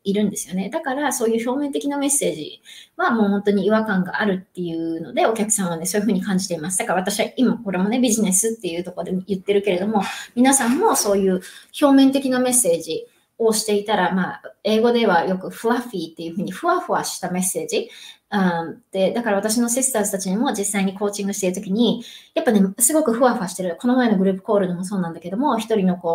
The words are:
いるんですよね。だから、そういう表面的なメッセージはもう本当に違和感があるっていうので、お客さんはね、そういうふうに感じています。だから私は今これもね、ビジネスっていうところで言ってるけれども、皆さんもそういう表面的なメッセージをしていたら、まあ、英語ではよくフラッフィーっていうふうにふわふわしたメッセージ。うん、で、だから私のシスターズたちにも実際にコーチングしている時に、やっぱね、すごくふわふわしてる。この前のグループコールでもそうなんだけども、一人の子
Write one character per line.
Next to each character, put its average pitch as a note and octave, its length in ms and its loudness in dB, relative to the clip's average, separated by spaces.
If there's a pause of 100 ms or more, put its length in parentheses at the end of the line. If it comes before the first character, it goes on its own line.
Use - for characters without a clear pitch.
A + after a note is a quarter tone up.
い G3 100 -2
る G#3 120 2
ん F#3+ 60 0
で - 60 -10
す - 120 -10
よ F#3 80 -6
ね。 G3+ 140 -4
だ E4 100 -4
か C4+ 140 -4
ら、 C#4 180 -2
そ A#3+ 140 -2
う A3+ 40 2
い A3+ 120 0
う A#3+ 60 -2
表 C4+ 120 -2
面 C#4+ 100 -2
的 C#4+ 180 -4
な C#4+ 80 -2
メ C#4+ 120 0
ッ - 20 0
セ F3+ 200 0
ー D#3+ 40 -6
ジ - 260 -12 (360)
は E4+ 160 0
も A3 140 4
う - 20 2
本 G3+ 160 0
当 G#3 80 2
に G3 140 2
違 G#3+ 40 4
和 A3 140 2
感 G3 180 0
が - 180 -4
あ G#3+ 40 0
る F#3 240 -2
っ - 40 -20
て F3+ 80 -12
い E3+ 140 -4
う E3 260 -4
の E3 120 -12
で、 D#4 140 0
お A3+ 80 2
客 G#3+ 180 -2
さ F#3+ 140 0
ん F3 40 -2
は E3 60 -4
ね、 E3 100 -6
そ G#3 120 -2
う - 20 2
い - 20 -2
う - 20 -2
ふ A3+ 40 2
う G3+ 40 2
に F#3 80 2
感 F#3+ 180 0
じ F#3 100 -2
て F3 60 -2
い D#3+ 40 -6
ま D#3 140 -6
す。 - 60 -2
だ A#3 60 -2
か G3+ 100 0
ら F#3 60 2
私 G3 200 -4
は G3 60 2 (100)
今 A3+ 220 2
こ G3 120 -8
れ F3+ 80 -2
も G3 100 2
ね、 B3 120 0
ビ B3 100 4
ジ G#3+ 120 2
ネ F#3 100 2
ス A3+ 260 0
っ - 20 -20
て F3+ 80 -6
い E3 80 -4
う F3 60 -4
と F3+ 80 -8
こ E3+ 120 -10
ろ F3 100 -4
で F#3 60 -2 (100)
言 F#3+ 100 -2
っ - 20 -8
て G3+ 140 -2
る G3+ 80 4
け G3+ 80 0
れ F3+ 80 0
ど G3 80 -2
も、 G#3+ 160 0 (320)
皆 C4 180 6
さ B3 140 2
ん B3+ 120 2
も G4+ 180 2
そ G3+ 180 2
う G3 40 2
い G3 120 4
う F#3 120 0 (380)
表 C#4 140 6
面 C4+ 160 8
的 C#4 180 0
な B3+ 120 2
メ B3+ 100 2
ッ - 40 0
セ F#3 200 4
ー E3 80 -2
ジ - 240 -8 (320)
を A3+ 140 4
し A3 120 0
て G#3 100 0
い G3+ 100 0
た G#3+ 120 0
ら、 F3+ 160 2
ま F3+ 220 -2
あ、 - 80 -18 (200)
英 G#3+ 180 2
語 A#3 120 4
で A#3 160 4
は F3 160 4
よ F#3 120 0
く F#3 140 -8
フ - 180 -4
ラ A#3+ 80 2
ッ B3+ 40 -2
フ A#3+ 100 -10
ィ - 20 -14 (180)
ー - 20 -20
っ - 20 -20
て E3+ 80 -14
い E3 80 -8
う E3 60 -10
ふ - 20 -6
う F3+ 40 -4
に F#3 100 -6
ふ - 160 -12
わ F4 120 2
ふ A#3+ 120 -6
わ D#3 100 0
し - 160 -8
た F3+ 100 -6
メ F3+ 120 -2
ッ - 20 0
セ D#3+ 220 -4
ー - 20 -8
ジ。 - 240 -4 (400)
う G#3 80 -2
ん、 E3+ 440 -2 (100)
で、 - 200 0
だ A#3 120 -2
か G#3+ 80 0
ら G3 40 2
私 G#3+ 200 0
の A#3+ 120 2
シ C4 140 -2
ス - 100 -2
タ G#3+ 80 0
ー G3+ 40 0
ズ G3 80 -2
た F#3+ 80 -4
ち F#3+ 100 -4
に F#3+ 60 0
も C#4 160 0
実 G3+ 140 -4
際 G3 180 -2
に F#3+ 100 -2
コ G#3 120 -4
ー G3+ 40 0
チ G3 140 -8
ン - 20 -2
グ G3 60 -4
し - 80 -6
て F#3 80 0
い - 20 2
る F3+ 60 -6
時 - 160 -6
に、 G#3+ 320 2 (300)
や E4 80 0
っ - 20 -6
ぱ B3 80 4
ね、 G3+ 100 6 (160)
す - 140 2
ご D4+ 100 4
く A#3 100 2
ふ A#3 120 2
わ A#3 100 4
ふ - 60 -4
わ F3 80 -4
し - 80 -10
て F#3 80 -4
る。 E3+ 160 -4
こ B3 80 -2
の B3+ 80 4
前 A#3+ 160 4
の F#3+ 40 4
グ F#3+ 100 4
ル F#3+ 80 2
ー - 20 -4
プ - 60 -12
コ G#3+ 120 0
ー G3+ 60 4
ル F#3 80 0
で F3+ 60 -2
も F#3 100 -6
そ G3 120 -4
う F#3 40 0
な E3+ 100 -2
ん D#3+ 40 -10
だ - 40 -14
け F3 100 -12
ど G3 100 -6
も、 B3+ 200 2
一 A3 160 -2
人 F#3 140 2
の F3+ 80 2
子 E3+ 180 -6